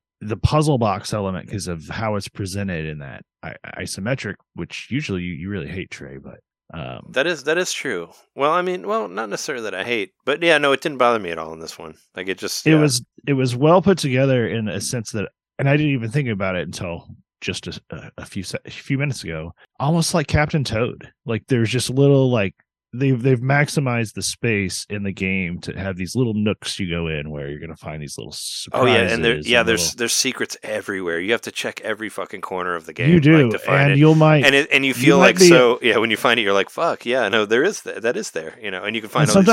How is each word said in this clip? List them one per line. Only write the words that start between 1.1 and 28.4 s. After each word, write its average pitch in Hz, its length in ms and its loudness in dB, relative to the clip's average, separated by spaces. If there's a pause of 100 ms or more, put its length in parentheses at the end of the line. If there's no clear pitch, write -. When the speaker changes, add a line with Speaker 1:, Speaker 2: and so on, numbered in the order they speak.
Speaker 1:
element, 98 380 -4
'cause 95 160 -8
of 85 220 -8
how 110 260 -6
it's 98 140 -8
presented 95 580 -8
in 76 120 -10
that 69 240 -16 (200)
i-, - 140 -14 (240)
isometric, 101 540 -6 (200)
which - 360 -12
usually 104 320 -6
you, 87 100 -8
you 85 180 -10
really 87 180 -8
hate, 87 220 -12
Trey, 67 320 -16
but, 69 160 -20 (400)
um, 62 340 -14
Speaker 2:
That 135 140 0
is, 156 180 -4
that 156 140 0
is 180 140 -2
true. 90 380 -8 (240)
Well, 143 180 0
I 180 100 0
mean, 185 240 -6
well, 208 220 -4
not 208 220 -8
necessarily 143 340 -8
that 98 100 -6
I 92 100 -4
hate, 113 280 -2 (120)
but 147 180 -2
yeah, 165 160 4
no, 143 140 2
it 135 100 2
didn't 147 160 -4
bother 120 200 4
me 92 120 -6
at 82 80 -6
all 80 140 -8
in 82 80 -14
this 78 180 -16
one. 80 160 -16 (200)
Like, 95 140 -8
it 92 100 -4
just, - 280 -6
Speaker 1:
it 156 40 6
Speaker 2:
yeah. 156 100 6
Speaker 1:
was, 131 220 2 (240)
it 147 80 0
was 127 220 0
well 160 260 6
put 185 160 4
together 131 480 2
in 107 220 -4
a 95 120 -4
sense 117 320 -6
that, 101 160 -6 (300)
and 135 100 2
I 160 80 6
didn't 151 160 2
even 113 180 -4
think 139 180 -2
about 95 280 -2
it 80 100 -4
until 87 400 -10 (340)
just - 260 -8
a, 82 140 -12 (100)
a, - 280 -14
a - 80 -14
few - 160 -10
se-, - 240 -10
a - 40 -16
few - 280 -6
minutes 139 260 -4
ago, 82 280 -10 (280)
almost 160 320 0
like 160 140 0
Captain 151 380 0
Toad. - 460 -4 (140)
Like, 113 240 -4
there's 117 220 2
just 120 180 -2
little, 135 420 4
like, 101 240 0 (380)
they've, 127 300 0
they've 131 180 2
maximized 131 760 0
the 95 80 -8
space 101 680 -2
in 101 140 -6
the 101 100 -4
game 92 480 -4
to - 180 -8
have 95 180 -6
these 90 200 -8
little 120 180 0
nooks 107 440 -2
you 95 120 -6
go 85 180 -2
in 76 220 -6
where 71 200 -10
you're 73 100 -12
gonna 80 160 -14
find 78 260 -12
these 71 140 -14
little - 180 -14 (380)